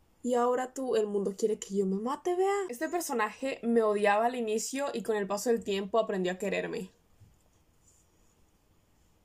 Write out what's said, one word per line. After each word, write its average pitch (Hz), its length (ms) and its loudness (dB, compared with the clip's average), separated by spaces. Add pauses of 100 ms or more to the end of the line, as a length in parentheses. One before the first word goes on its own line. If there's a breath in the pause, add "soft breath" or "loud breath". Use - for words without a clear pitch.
(220)
y 247 100 0
ahora 247 400 2
tú, 254 240 -2
el 214 100 4
mundo 202 300 -2
quiere 214 220 0
que 196 180 -6
yo 202 80 2
me 190 120 0
mate, 285 380 -2
vea. 381 200 2 (160)
Este 311 180 -4
personaje 269 720 -4
me 233 200 4
odiaba 208 420 4
al 247 100 2
inicio 240 600 -2
y 233 80 -4
con 214 140 0
el 202 100 -2
paso 202 240 -2
del 233 120 4
tiempo 196 360 0
aprendió 190 340 0
a 185 60 -6
quererme. 180 520 -4 (2250)